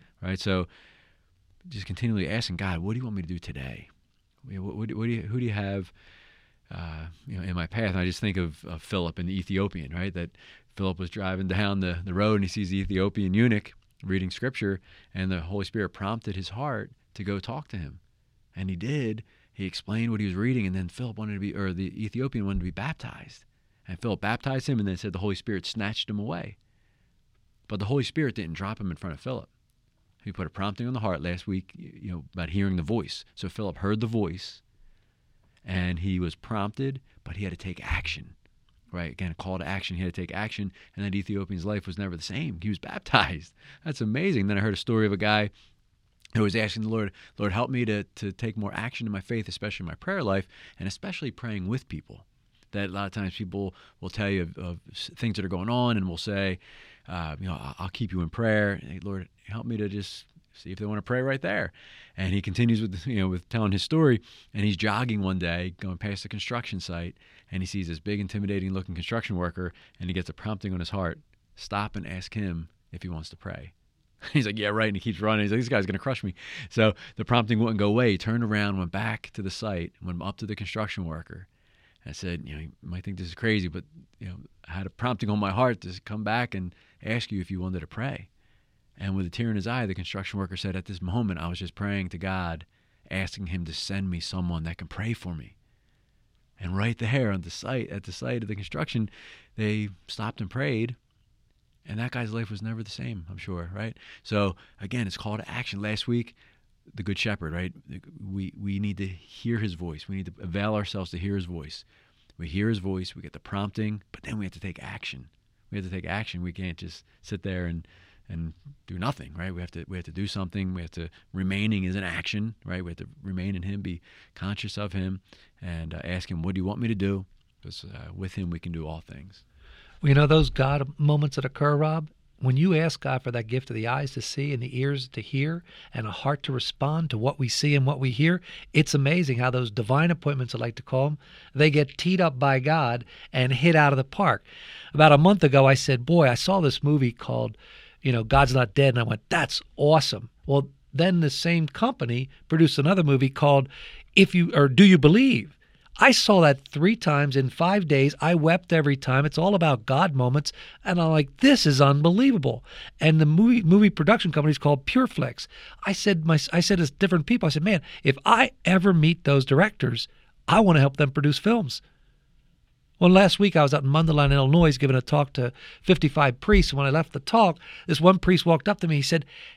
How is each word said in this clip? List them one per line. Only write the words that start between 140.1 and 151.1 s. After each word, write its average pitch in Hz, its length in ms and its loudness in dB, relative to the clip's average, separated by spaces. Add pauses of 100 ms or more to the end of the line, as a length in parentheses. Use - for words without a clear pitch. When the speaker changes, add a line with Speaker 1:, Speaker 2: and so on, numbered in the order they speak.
Speaker 2:
appointments, 139 440 -2
I 113 40 -4
like 117 180 -4
to - 60 -14
call 131 260 0
'em, 147 100 -4 (360)
they 151 160 6
get 143 280 2
teed 180 200 2
up 156 200 2
by 135 220 4
God 127 440 0 (260)
and 127 220 2
hit 156 220 6
out 147 180 8
of 131 60 2
the 131 60 2
park. 151 380 0 (520)
About 151 180 10
a 143 60 10
month 180 260 8
ago, 135 220 8
I 135 80 8
said, 127 320 0
"Boy, 160 240 6
I 120 40 2
saw 185 280 2
this 139 200 2
movie 139 300 4
called, 120 460 -4 (420)
you 135 100 0
know, 113 140 2
God's 135 300 6
Not 123 180 2
Dead," 139 220 6
and 120 60 2
I - 20 2
went, 110 260 -4
"That's 165 320 0 (160)
awesome." 143 540 2 (160)
Well, 139 240 2 (240)
then 175 260 4